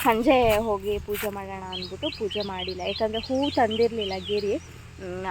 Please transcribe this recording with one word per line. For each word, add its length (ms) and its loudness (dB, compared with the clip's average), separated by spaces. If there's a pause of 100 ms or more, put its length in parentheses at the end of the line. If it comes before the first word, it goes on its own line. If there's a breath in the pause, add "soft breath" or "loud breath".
ಸಂಜೆ 520 6
ಹೋಗಿ 420 0
ಪೂಜೆ 320 -4
ಮಾಡೋಣ 320 -8
ಅಂದ್ಬಿಟ್ಟು 560 -8
ಪೂಜೆ 240 -2
ಮಾಡಿಲ್ಲ, 380 -6
ಯಾಕಂದರೆ 380 -2
ಹೂ 320 0
ತಂದಿರಲಿಲ್ಲ 680 2
ಗಿರಿ. 380 -2
ಹ್ಮ್, 760 -10